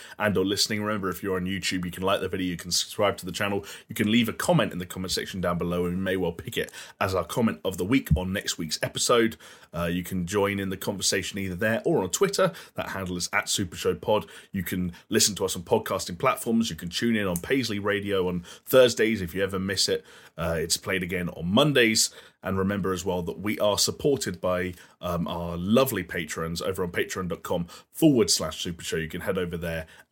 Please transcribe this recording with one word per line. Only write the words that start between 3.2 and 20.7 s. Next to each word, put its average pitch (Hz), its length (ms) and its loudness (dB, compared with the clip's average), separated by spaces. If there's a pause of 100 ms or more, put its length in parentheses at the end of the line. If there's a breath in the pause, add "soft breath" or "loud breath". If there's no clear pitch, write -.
the 92 60 -6
channel, 101 340 -2 (220 loud breath)
you 117 60 -10
can 107 160 2
leave 117 200 4
a - 20 -2
comment 123 400 2
in 87 60 -8
the 90 80 -6
comment 92 260 -8
section - 300 -4
down 87 160 2
below, 87 260 0
and 87 120 0
we 92 40 -2
may 95 160 0
well 87 160 0
pick - 240 -10
it - 160 -2 (300 loud breath)
as 95 120 2
our 87 100 2
comment 110 420 0
of 95 100 -2
the 90 80 -2
week 131 320 2
on 92 160 0
next - 240 -4
week's 80 260 -6
episode. 113 540 2 (400 loud breath)
Uh, 85 80 -2
you 90 180 0
can 90 240 -4
join 101 320 2
in 95 120 -2
the 95 60 -4
conversation 98 640 -2
either 95 160 -4
there 110 300 0
or 151 180 2
on 92 60 -2
Twitter. 190 420 2 (260 loud breath)
That - 120 -4
handle 92 300 -4
is 87 140 -4
at - 180 0
Super 95 260 -2
Show 92 180 0
Pod. 107 300 0 (280 loud breath)
You 98 100 -2
can 90 300 -4 (180 loud breath)
listen 107 240 2
to 95 100 -4
us 92 100 -2
on 90 80 -6
podcasting 98 560 -2
platforms. 113 520 2
You 82 60 -8
can 90 120 -8
tune 117 260 0
in 104 120 0
on 87 100 0
Paisley 117 420 -2
Radio 101 500 0
on 87 160 -2 (200 loud breath)
Thursdays 113 560 6
if 85 140 -4
you 95 80 -2
ever 95 160 0
miss 95 300 0
it. 95 140 0 (340 loud breath)
Uh, 82 200 -2
it's 82 220 0